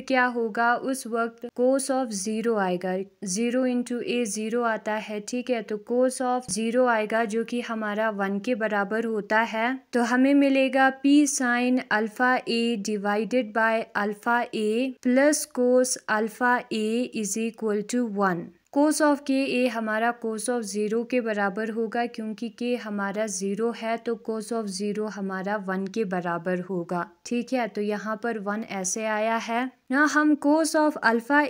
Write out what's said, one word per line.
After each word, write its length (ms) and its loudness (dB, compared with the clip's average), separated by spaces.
क्या 180 2
होगा, 500 0
उस 320 -4
वक्त 400 -4
cos 320 2
of 240 -2
zero 440 -2
आएगा, 360 0
zero 320 0
into 400 -2
A 100 0
zero 300 -2
आता 300 -2
है, 140 -6
ठीक 200 -4
है, 120 0
तो 160 -6
cos 320 2
of 280 -2
zero 360 2
आएगा 380 2
जो 180 -2
कि 180 -4
हमारा 480 -2
वन 300 -2
के 160 0
बराबर 500 0
होता 340 0
है, 260 0
तो 100 4
हमें 300 6
मिलेगा 580 6
P 100 8
sin 500 2
alpha 420 2
A 120 0
divided 640 0
by 320 2
alpha 480 0
A 480 0
plus 440 4
cos 420 4
alpha 500 0
A 120 0
is 220 -4
equal 440 -2
to 100 2
one। 260 0
Cos 240 4
of 280 4
K 80 2
A 140 4
हमारा 400 0
cos 280 -6
of 200 -2
zero 420 -2
के 100 2
बराबर 500 -2
होगा 360 -2
क्योंकि 420 -8
K 200 -2
हमारा 460 -4
ज़ीरो 500 -2
है 180 -4
तो 80 -2
cos 240 -6
of 120 -4
zero 340 -4
हमारा 440 -4
वन 180 -2
के 100 0
बराबर 540 -2
होगा, 360 -4
ठीक 280 -4
है, 140 0
तो 140 -6
यहाँ 420 -4
पर 160 -4
वन 320 -4
ऐसे 340 -4
आया 320 0
है 260 -2
ना। 120 4
हम 220 4
cos 300 4
of 300 2
alpha 440 4